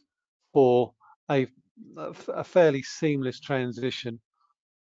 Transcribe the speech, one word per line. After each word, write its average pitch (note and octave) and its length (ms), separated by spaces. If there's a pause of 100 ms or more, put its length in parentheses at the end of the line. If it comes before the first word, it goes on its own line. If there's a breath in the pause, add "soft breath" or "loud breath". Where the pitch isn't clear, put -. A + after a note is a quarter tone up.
(520)
for B2 400 (360 soft breath)
a, C3+ 200 (500)
a D3+ 120
f-, - 180
a - 160
fairly D#3 360
seamless C3+ 600
transition B2 800 (680)